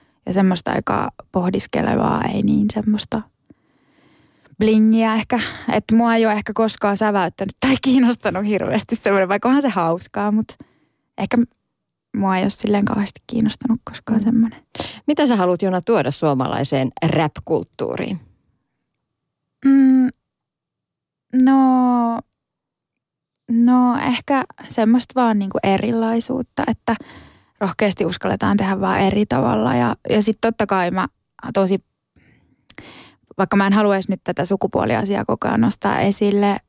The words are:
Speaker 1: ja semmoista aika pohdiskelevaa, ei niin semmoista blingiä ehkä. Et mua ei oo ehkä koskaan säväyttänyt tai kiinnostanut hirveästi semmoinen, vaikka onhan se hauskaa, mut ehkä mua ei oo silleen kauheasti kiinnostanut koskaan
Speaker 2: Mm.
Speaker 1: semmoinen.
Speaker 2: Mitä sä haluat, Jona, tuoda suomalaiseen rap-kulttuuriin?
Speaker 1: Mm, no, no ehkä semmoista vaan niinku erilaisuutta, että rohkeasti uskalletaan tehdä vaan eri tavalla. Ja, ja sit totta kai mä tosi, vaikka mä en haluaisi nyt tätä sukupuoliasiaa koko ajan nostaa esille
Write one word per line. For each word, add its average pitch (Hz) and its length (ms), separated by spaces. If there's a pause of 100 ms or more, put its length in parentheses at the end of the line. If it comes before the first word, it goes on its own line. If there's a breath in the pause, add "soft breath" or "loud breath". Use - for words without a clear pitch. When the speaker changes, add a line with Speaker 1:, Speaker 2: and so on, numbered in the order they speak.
(260 soft breath)
Speaker 1:
ja 180 80
semmoista 185 380
aika - 400 (200)
pohdiskelevaa, - 920 (120)
ei 202 80
niin 208 320
semmoista 214 480 (1400 soft breath)
blingiä 220 560
ehkä. 226 240 (340 loud breath)
Et 214 100 (100)
mua 233 220
ei 226 100
oo 220 60
ehkä 208 240
koskaan 214 420
säväyttänyt 196 640
tai 269 220
kiinnostanut 233 640
hirveästi 208 500
semmoinen, 196 340
vaikka 202 200
onhan 277 120
se 277 80
hauskaa, 185 600
mut 214 200 (680 soft breath)
ehkä 202 200 (800)
mua 190 200
ei 185 60
oo 202 60
silleen 202 360
kauheasti 202 420
kiinnostanut 233 560
koskaan - 360
Speaker 2:
Mm. 208 40
Speaker 1:
semmoinen. 226 380 (460 loud breath)
Speaker 2:
Mitä 294 180
sä 240 100
haluat, 180 260
Jona, 185 200
tuoda 175 300
suomalaiseen 135 760 (180)
rap-kulttuuriin? - 1120 (1500)
Speaker 1:
Mm, 262 420 (1400)
no, 254 760 (1300)
no 247 460
ehkä 262 460 (240)
semmoista 233 540
vaan 226 180
niinku 196 240
erilaisuutta, 226 1040
että 226 280 (640 loud breath)
rohkeasti 196 460
uskalletaan 190 520
tehdä 190 240
vaan 190 180
eri 196 260
tavalla. 170 500
Ja, 120 200 (140)
ja 214 120
sit 208 200
totta 226 260
kai 180 240
mä 185 160 (460)
tosi, 190 300 (1500 loud breath)
vaikka 190 200
mä 196 100
en 196 60
haluaisi 202 380
nyt 185 120
tätä - 220
sukupuoliasiaa 196 800
koko - 220
ajan 220 140
nostaa 208 380
esille 202 580 (120)